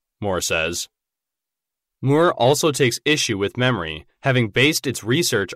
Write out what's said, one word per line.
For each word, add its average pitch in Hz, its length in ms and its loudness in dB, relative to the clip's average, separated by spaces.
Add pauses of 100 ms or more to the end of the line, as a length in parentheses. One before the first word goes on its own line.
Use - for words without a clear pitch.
(200)
Moore 95 200 -2
says. 85 480 -4 (1120)
Moore 147 320 4
also 131 360 2
takes 127 340 0
issue 143 340 0
with 98 180 -2
memory, 90 500 -2 (140)
having 127 280 0
based 143 380 0
its - 160 -6
research 113 540 0